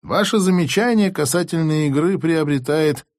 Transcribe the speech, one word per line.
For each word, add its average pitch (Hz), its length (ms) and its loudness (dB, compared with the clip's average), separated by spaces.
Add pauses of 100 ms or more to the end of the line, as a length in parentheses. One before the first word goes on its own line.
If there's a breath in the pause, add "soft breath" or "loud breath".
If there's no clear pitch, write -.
ваше 196 340 0
замечание 190 720 2
касательно 156 760 0
игры 160 300 0
приобретает 147 880 0 (140)